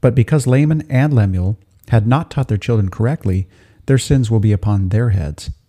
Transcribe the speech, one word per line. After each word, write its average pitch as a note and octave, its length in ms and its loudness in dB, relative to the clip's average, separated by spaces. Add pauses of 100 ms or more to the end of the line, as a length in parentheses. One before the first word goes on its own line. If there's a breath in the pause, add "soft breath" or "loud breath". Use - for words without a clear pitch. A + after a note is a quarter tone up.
But B2 120 2
because C3 320 0
Laman D3 440 2
and C#3 240 0
Lemuel F#2+ 440 0 (300)
had A2 180 2
not C#3 240 -2
taught C3+ 180 -4
their G#2 100 0
children G#2 320 0
correctly, G2+ 580 -2 (380 soft breath)
their C3+ 100 2
sins C3 340 0
will A2+ 100 2
be G#2+ 120 2
upon G2+ 380 0
their A2+ 200 0
heads. D2+ 400 -4 (180)